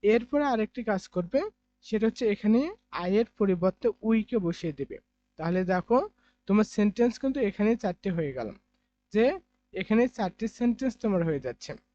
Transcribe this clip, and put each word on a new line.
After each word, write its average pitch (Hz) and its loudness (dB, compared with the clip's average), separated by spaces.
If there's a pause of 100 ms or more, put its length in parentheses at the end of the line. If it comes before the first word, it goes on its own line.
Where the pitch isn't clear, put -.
এরপরে 240 2
আরেকটি 233 -2
কাজ 190 -2
করবে, 180 -2 (420)
সেটা 214 -2
হচ্ছে 233 -2
এখানে 214 2 (460)
I 180 -2
এর 214 2 (120)
পরিবর্তে 190 0
we 220 0
কে 240 -2
বসিয়ে 170 -4
দিবে। - -10 (400)
তাহলে 175 -2
দেখো 208 0 (380)
তোমার 208 4
সেন্টেন্স 214 0
কিন্তু 269 -2
এখানে 208 2
চারটে 196 -4
হয়ে 160 -2
গেল, 120 -6 (640)
যে 254 2 (340)
এখানে 220 0
চারটি 220 -6
সেন্টেন্স 240 -2
তোমার 190 0
হয়ে 156 -2
যাচ্ছে। 127 -10 (220)